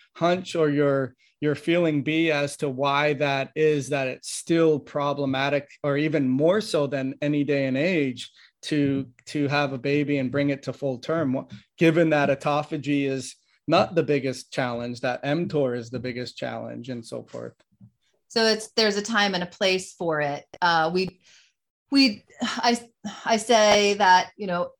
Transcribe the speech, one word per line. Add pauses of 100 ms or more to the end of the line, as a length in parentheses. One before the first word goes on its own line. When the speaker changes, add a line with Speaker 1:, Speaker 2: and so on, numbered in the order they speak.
(160)
Speaker 1:
hunch
or
your, (280)
your
feeling
be
as
to
why
that
is,
that
it's
still
problematic, (140)
or
even
more
so
than
any
day
and
age, (300)
to, (200)
to
have
a
baby
and
bring
it
to
full
term,
wh-, (220)
given
that
autophagy
is (340)
not
the
biggest
challenge,
that
mTOR
is
the
biggest
challenge
and
so
forth. (760)
Speaker 2:
So
it's,
there's
a
time
and
a
place
for
it. (160)
Uh,
we, (720)
we, (160)
I, (460)
I
say
that,
you
know